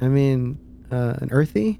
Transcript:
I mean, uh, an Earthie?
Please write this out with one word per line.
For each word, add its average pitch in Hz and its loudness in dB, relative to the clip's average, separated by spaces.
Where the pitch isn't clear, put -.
I 127 2
mean, 135 2
uh, 120 -2
an 131 -6
Earthie? 202 0